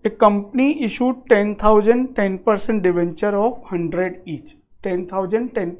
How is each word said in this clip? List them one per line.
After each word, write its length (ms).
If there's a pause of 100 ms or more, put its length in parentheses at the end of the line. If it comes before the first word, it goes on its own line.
A 60
company 720
issued 440
ten 280
thousand, 580
ten 240
percent 460
debenture 520
of 200 (140)
hundred 540
each, 280 (320)
ten 240
thousand, 480
ten 240